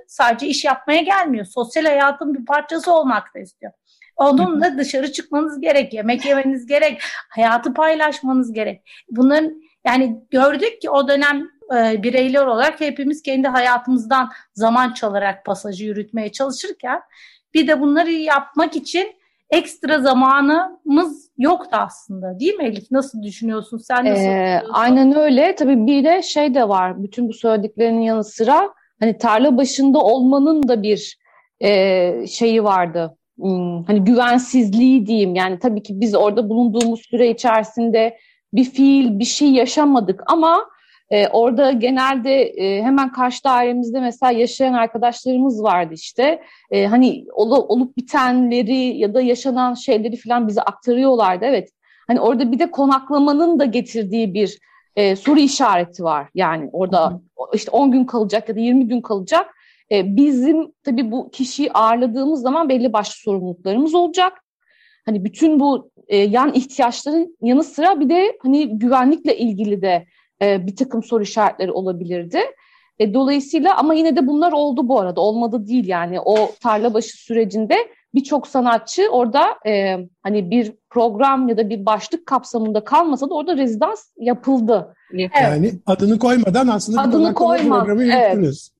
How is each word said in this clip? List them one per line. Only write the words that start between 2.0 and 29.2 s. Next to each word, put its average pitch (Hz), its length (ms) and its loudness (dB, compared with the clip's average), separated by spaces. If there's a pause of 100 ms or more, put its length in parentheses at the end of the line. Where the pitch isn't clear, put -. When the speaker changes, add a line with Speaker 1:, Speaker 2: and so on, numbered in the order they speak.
Speaker 1:
bir 254 100 -8
parçası 302 480 -2
olmak 262 420 0
da - 40 -16
istiyor. - 340 -20 (440)
Onunla 302 500 2
Speaker 2:
Hı 285 80 -2
hı. 262 40 -6
Speaker 1:
dışarı 277 340 -4
çıkmanız 294 480 -6
gerek, 277 340 0
yemek 240 300 -4
yemeniz 269 420 -2
gerek, 285 340 0 (300)
hayatı 233 440 0
paylaşmanız 302 800 0
gerek. 214 300 -8 (280)
Bunların 285 520 2 (240)
yani 247 340 0 (100)
gördük 294 520 0
ki 320 80 -8
o 277 180 2
dönem, 285 400 0 (280)
e, 220 260 0
bireyler 262 440 2
olarak 262 340 0
hepimiz 294 420 -4
kendi 269 260 -2
hayatımızdan 247 800 0 (240)
zaman 233 380 0
çalarak 196 520 -4
pasajı 202 400 -8
yürütmeye 214 480 -8
çalışırken 277 680 -8 (540)
bir 311 140 2
de 302 120 2
bunları 302 300 0
yapmak 311 680 -2
için 370 440 -6 (300)
ekstra 302 480 -2
zamanımız 285 1400 2
yoktu 330 340 0
aslında, 190 680 -6
değil 359 140 0
mi 349 100 -4
Elif? 202 260 -6
Nasıl 262 320 -2
düşünüyorsun? 220 560 -8
Sen 247 260 -2
nasıl 202 180 2
Speaker 3:
Ee, - 20 2
Speaker 1:
düşünüyorsun? 190 480 0
Speaker 3:
aynen 262 440 4
öyle. 302 380 4
Tabii 254 320 2
bir 277 180 2
de 339 180 4
şey 294 320 -2
de 240 140 2
var. 185 340 -2
Bütün 226 260 -6
bu 220 40 -8
söylediklerinin 226 680 -2
yanı 220 240 -2
sıra 294 460 0 (300)
hani 220 180 0
tarla 240 380 2